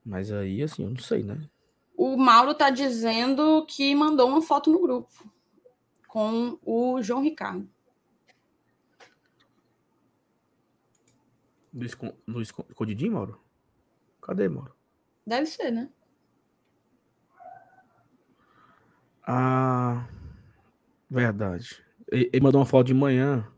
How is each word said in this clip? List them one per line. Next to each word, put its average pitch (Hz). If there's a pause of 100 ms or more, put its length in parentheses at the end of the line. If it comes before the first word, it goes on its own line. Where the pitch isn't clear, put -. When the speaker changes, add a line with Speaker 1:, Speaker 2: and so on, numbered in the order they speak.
Speaker 1:
Mas 98
aí, 101
assim, 151
eu 98
não 127
sei, -
né? 107 (480)
Speaker 2:
O 262
Mauro 254
tá 294
dizendo 262
que 277
mandou 294
uma 302
foto 311
no 339
grupo 254 (960)
com 226
o 247
João 240
Ricardo. 202 (4000)
Speaker 1:
No 120
escon-, - (100)
no 113
escon-, -
escondidinho, 113
Mauro? 110 (800)
Cadê, 190
Mauro? 135 (520)
Speaker 2:
Deve 247
ser, 320
né? 233 (3250)
Speaker 1:
Ah, 127 (1040)
verdade. 110 (280)
Ele, 123
ele 131
mandou 135
uma 127
foto 127
de 131
manhã 131